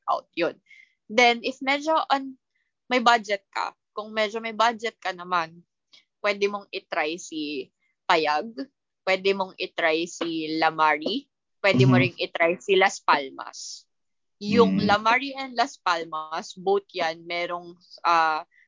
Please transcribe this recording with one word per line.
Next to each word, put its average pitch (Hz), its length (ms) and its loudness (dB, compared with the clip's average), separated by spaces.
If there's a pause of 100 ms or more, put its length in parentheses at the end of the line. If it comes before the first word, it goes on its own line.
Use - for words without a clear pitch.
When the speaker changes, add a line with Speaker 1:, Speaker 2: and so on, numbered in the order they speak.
Speaker 1:
out. 139 320 -4
Yun. 160 240 -2 (480)
Then, 240 320 4
if 254 240 -6
medyo 294 320 0 (160)
on, 269 240 -2 (480)
may 247 160 0
budget 226 480 0
ka, - 240 -6 (240)
kung 214 160 -12
medyo 220 320 -2
may 226 80 -6
budget 220 480 0
ka 190 160 -6
naman, 170 460 -6 (580)
pwede 202 320 0
mong 202 160 -10
i-try 160 480 -4
si 151 560 -8 (320)
Payag, 226 480 0 (560)
pwede 190 240 2
mong 190 240 -4
i-try 165 480 -2
si 160 560 -6
Lamari, 160 640 0 (400)
pwede 135 220 6
mo 131 100 6
Speaker 2:
Mm-hmm. - 80 6
Speaker 1:
ring - 160 -4
i-try 170 400 0
si 190 160 0
Las 190 240 4
Palmas. - 840 -4 (500)
Yung 202 400 4
Speaker 2:
Mm. 208 80 2
Speaker 1:
Lamari 226 480 2
and 262 240 -8
Las 247 240 -2
Palmas, 165 720 -4
both 196 400 0
yan, 170 320 -4
merong, 175 480 -6 (320)
ah, 160 400 2 (240)